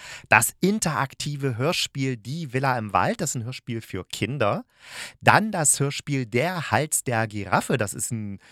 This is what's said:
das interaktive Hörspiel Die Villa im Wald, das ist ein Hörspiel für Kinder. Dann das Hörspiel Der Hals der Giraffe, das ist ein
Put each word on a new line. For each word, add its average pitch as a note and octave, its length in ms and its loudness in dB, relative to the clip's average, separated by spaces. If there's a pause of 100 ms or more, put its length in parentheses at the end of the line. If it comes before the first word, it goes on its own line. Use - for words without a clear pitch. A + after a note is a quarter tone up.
(280)
das A2 320 6
interaktive C#3+ 960 0
Hörspiel C3+ 640 0
Die C3 340 -8
Villa C3 260 2
im G#2+ 140 -4
Wald, A#2+ 300 2
das D#3 80 -2
ist - 60 -6
ein A2+ 100 -4
Hörspiel A#2+ 340 -6
für - 240 -6
Kinder. G#2+ 640 0 (560)
Dann F#3 320 4
das - 260 2
Hörspiel C#3 460 -2
Der C#3 460 -2
Hals C#3 340 0
der A2+ 220 2
Giraffe, G#2 500 0
das G#2 160 -2
ist - 180 -6
ein G#2+ 220 -6 (180)